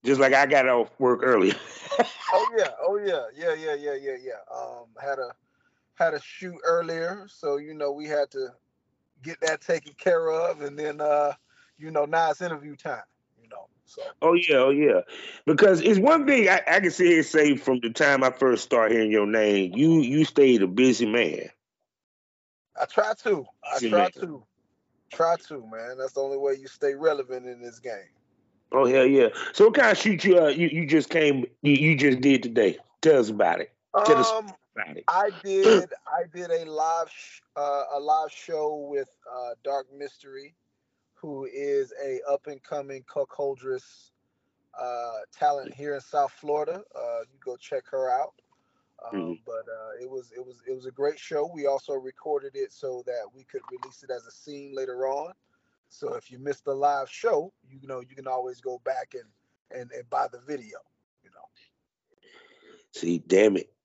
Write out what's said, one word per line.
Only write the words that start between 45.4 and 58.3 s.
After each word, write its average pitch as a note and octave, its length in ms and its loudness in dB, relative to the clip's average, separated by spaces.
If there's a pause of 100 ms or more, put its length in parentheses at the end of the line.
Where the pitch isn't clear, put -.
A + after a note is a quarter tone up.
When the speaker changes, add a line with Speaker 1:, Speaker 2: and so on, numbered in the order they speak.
Speaker 2:
here C#3+ 220 -8
in C3 60 -10
South - 320 -2
Florida. D3+ 500 -6 (100)
Uh, A#2 280 -8
you C3+ 180 -20
go B2 160 -10
check - 340 -10
her C3 220 -4
out. C3+ 220 -2 (720)
Um, G#2+ 140 -8
Speaker 1:
Mm-hmm. E2+ 140 -8 (120)
Speaker 2:
but, A2+ 80 -14 (180)
uh, A2+ 320 -16
it B2+ 60 -14
was, A#2+ 260 -14
it B2+ 100 -16
was, B2 220 -20
it C3 80 -8
was B2+ 120 -16
a C3 40 -14
great C#3+ 280 -6
show. D#3 340 -6
We D3 140 -6
also C#3 260 -4
recorded C3+ 600 -8
it C3+ 180 -8
so B2+ 320 -12
that A#2+ 280 -10
we C3+ 120 -20
could - 160 -14 (100)
release - 320 -18
it C3+ 60 -20
as B2 160 -10
a - 60 -20
scene C#3+ 440 -18
later C3 320 -6
on. D3 260 -6 (560)
So - 260 -12
if - 140 -16
you B2+ 100 -20
missed C#3 260 -8
the C#3 80 -4
live C#3 360 -2
show, F#3+ 440 -4 (160)
you C3+ 180 -20
know, C3 140 -12
you B2+ 120 -20
can C3+ 140 -16
always B2+ 320 -8